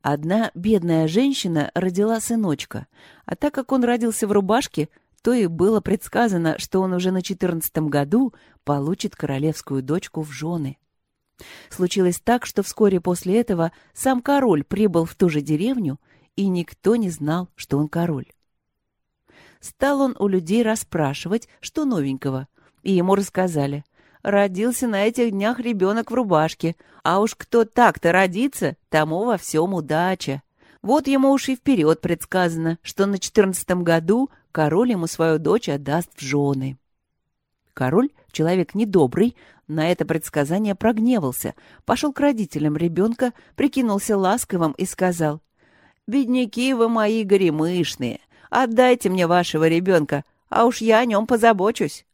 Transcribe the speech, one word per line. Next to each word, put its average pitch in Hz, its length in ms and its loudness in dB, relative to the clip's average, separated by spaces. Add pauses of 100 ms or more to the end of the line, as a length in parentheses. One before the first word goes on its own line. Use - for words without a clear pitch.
Одна 165 540 -2
бедная 175 540 2
женщина 185 680 0
родила 196 460 0
сыночка, 202 680 -4 (400)
а - 80 -6
так 294 180 -2
как 262 200 -4
он 262 100 2
родился 233 460 0
в 202 40 0
рубашке, 202 560 0 (340)
то 233 100 0
и 233 140 2
было 180 340 2
предсказано, 190 800 -2
что - 220 -2
он 190 120 -2
уже 180 180 -2
на 185 120 -2
четырнадцатом 165 680 -4
году 147 440 0 (300)
получит 147 540 -4
королевскую 139 680 -4
дочку 156 400 -6
в 151 80 -12
жёны. 151 480 -8 (920)
Случилось 180 500 0
так, 240 260 0
что - 160 -4
вскоре 196 380 0
после 185 400 0
этого 170 320 -2 (220)
сам 262 280 -2
король 254 420 2
прибыл 190 400 0
в 165 100 -12
ту 185 140 2
же 151 120 0
деревню, 156 580 -2 (380)
и 196 100 0
никто 180 500 0
не 214 140 -2
знал, 160 460 -4
что - 220 -4
он 151 100 0
король. 165 420 -4 (1300)
Стал 277 400 -2
он 269 180 0
у 202 100 0
людей 185 340 0
расспрашивать, 185 840 -2 (120)
что - 240 -6
новенького, 139 640 -2 (380)
и 190 80 0
ему 185 240 2
рассказали: 156 680 -2 (380)
«Родился 202 640 0
на 202 180 -2
этих 226 280 0
днях 208 260 -2
ребёнок 220 520 -2
в 226 40 -8
рубашке, 170 600 0 (260)
а 180 180 2
уж 220 140 0
кто - 300 0
так-то 240 480 2
родится, 185 640 0 (120)
тому 160 360 0
во 240 120 0
всём 170 380 -2
удача. 156 680 -2 (400)
Вот 277 260 0
ему 269 220 4
уж 277 180 2
и 262 80 -2
вперёд 170 440 2
предсказано, 165 840 -2
что - 240 -2
на 202 120 -2
четырнадцатом 185 640 0
году 170 460 2 (200)
король 165 400 2
ему 170 160 -2
свою 160 320 0
дочь 165 300 0
отдаст 143 480 -4
в - 40 -20
жёны». 135 580 -2 (960)
Король, 170 360 0 (220)
человек 175 420 0
недобрый, 196 600 2 (320)
на 156 220 -2
это 175 140 0
предсказание 165 720 -2
прогневался, 220 800 0 (300)
пошёл - 280 -2
к - 80 -6
родителям 196 560 0
ребёнка, 185 560 0 (220)
прикинулся 233 600 0
ласковым 185 560 0
и - 120 -4
сказал: 170 580 -2 (640)
«Бедняки 247 680 0
вы 226 140 2
мои 226 340 0
горемышные, 170 1000 0 (300)
отдайте 247 600 4
мне 185 180 2
вашего 165 400 2
ребёнка, 165 560 2 (240)
а - 160 4
уж 240 140 2
я 220 200 4
о 240 60 4
нём 220 220 0
позабочусь». 220 880 2